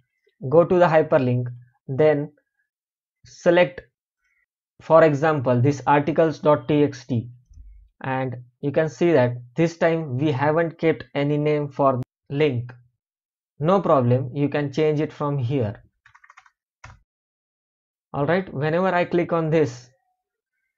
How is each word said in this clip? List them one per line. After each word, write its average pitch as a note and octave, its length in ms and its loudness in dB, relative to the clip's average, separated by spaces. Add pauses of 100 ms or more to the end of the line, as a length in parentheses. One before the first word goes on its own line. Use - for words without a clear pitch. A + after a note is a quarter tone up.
(500)
go D#3+ 160 4
to F3+ 140 2
the F3 60 6
hyperlink, D3 640 2 (400)
then D3 440 0 (920)
select, F3+ 560 0 (1000)
for D#3+ 220 4
example, C#3 580 2
this C#3+ 260 0
articles D3 520 2
dot D3 280 2
T D3 160 2
X - 220 -4
T, A#2 240 -4 (760)
and C3 320 -6 (240)
you C#3+ 120 -6
can D#3 180 0
see E3+ 240 0
that B2 240 2 (180)
this E3 220 -2
time D#3+ 400 -2
we D#3 140 0
haven't D#3 460 -2
kept - 360 -2
any D3 240 0
name D3 320 -2
for C3+ 320 0 (280)
link. C#3 440 -2 (880)
No F3+ 220 2
problem, C3 520 2
you C#3+ 160 -2
can C#3+ 240 -6
change D#3 260 0
it D3+ 140 -4
from C#3+ 240 -4
here. A#2+ 440 -4 (2250)
All C#3+ 120 -4
right, F#3 280 -2
whenever D#3 340 -2
I F3 160 0
click F3 300 -2
on D#3+ 160 -2
this, D3+ 400 -2 (880)